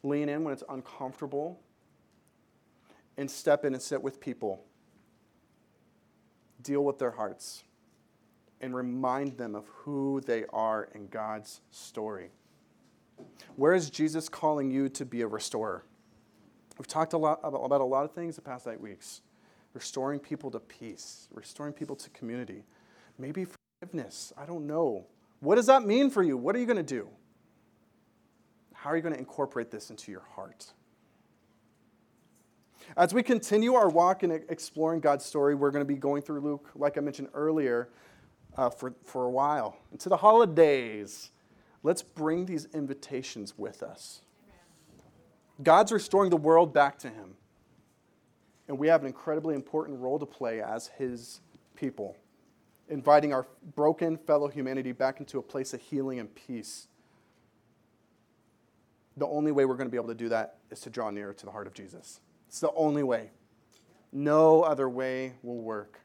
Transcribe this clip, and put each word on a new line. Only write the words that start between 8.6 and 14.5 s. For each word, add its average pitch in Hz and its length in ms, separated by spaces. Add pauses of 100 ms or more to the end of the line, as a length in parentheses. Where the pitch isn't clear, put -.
And 127 120
remind 127 640
them 117 160
of 104 140
who 139 580
they 117 280
are 110 420
in 104 120
God's 107 520 (120)
story. 104 580 (1300)
Where 151 160
is 165 160
Jesus 156 400
calling 147 420